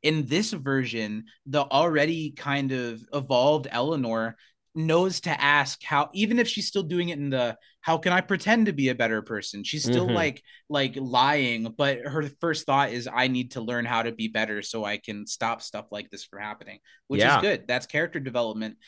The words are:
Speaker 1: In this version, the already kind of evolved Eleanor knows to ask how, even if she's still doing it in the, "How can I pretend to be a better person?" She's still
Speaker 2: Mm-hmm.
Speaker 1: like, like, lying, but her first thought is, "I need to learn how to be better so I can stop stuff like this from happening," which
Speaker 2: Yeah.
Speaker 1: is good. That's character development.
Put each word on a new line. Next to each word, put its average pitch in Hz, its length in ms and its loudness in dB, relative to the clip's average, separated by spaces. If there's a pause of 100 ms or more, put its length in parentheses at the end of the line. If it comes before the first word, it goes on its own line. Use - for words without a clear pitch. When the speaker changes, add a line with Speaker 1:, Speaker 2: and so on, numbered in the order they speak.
Speaker 1:
In 156 220 0
this 180 260 0
version, 117 720 -4 (220)
the 139 160 0
already 156 680 2
kind 139 400 -2
of 120 320 -4 (100)
evolved 135 600 2
Eleanor 120 640 -2 (400)
knows 165 460 2
to 160 200 -2
ask 143 400 4
how, 147 320 2
even 220 240 2
if 233 80 4
she's - 220 -4
still 190 160 -2
doing 175 240 -2
it 151 100 -6
in 143 120 -2
the, 123 280 0 (220)
"How 160 180 2
can 180 140 0
I 185 80 4
pretend 208 460 2
to 196 60 2
be 139 160 2
a 123 60 0
better 113 260 2
person?" 101 440 -8
She's 147 180 -6
still 123 240 2
Speaker 2:
Mm-hmm. 120 80 2
Speaker 1:
like, 143 280 0 (260)
like, 135 260 0
lying, 127 800 2
but 139 300 2
her 147 160 -4 (180)
first 160 260 -2
thought 135 260 2
is, 123 200 -6
"I 127 140 2
need 127 260 -2
to 127 100 -8
learn 120 220 -4
how 117 200 0
to 117 80 -4
be 113 160 -4
better 110 340 -2
so 110 220 -6
I 104 140 -4
can 104 280 -10
stop 117 340 -4
stuff - 300 -12
like 104 200 -12
this 98 140 -16
from 98 160 -18
happening," 104 380 -12 (300)
which 135 120 0
Speaker 2:
Yeah. 131 180 6
Speaker 1:
is - 40 0
good. 202 240 0
That's 123 200 -2
character 160 340 -4
development. 113 560 -4 (120)